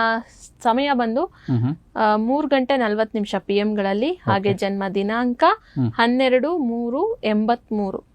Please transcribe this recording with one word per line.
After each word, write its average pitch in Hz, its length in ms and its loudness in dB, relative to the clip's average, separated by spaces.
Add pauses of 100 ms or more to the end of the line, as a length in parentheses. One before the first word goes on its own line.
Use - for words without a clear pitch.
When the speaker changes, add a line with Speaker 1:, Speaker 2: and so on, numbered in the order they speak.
(640)
Speaker 1:
ಸಮಯ 254 300 2
ಬಂದು, 240 320 0
Speaker 2:
ಹ್ಮ್ - 340 -4
ಹ್ಮ್. 131 180 0 (200)
Speaker 1:
ಆ, 214 200 2
ಮೂರ್ 262 300 0
ಗಂಟೆ 269 300 2
ನಲವತ್ತು 220 400 0
ನಿಮಿಷ 208 220 -4
ಪಿ 202 180 -2
ಎಂ 208 180 0
ಗಳಲ್ಲಿ, 208 380 0
ಹಾಗೆ 202 360 0
Speaker 2:
ಓಕೆ. 196 100 0
Speaker 1:
ಜನ್ಮ 196 240 -4 (120)
ದಿನಾಂಕ 233 500 -2 (340)
Speaker 2:
ಹ್ಮ್. 120 140 0
Speaker 1:
ಹನ್ನೆರಡು 254 680 2
ಮೂರು 240 560 -2
ಎಂಬತ್ಮೂರು. 214 920 -2 (100)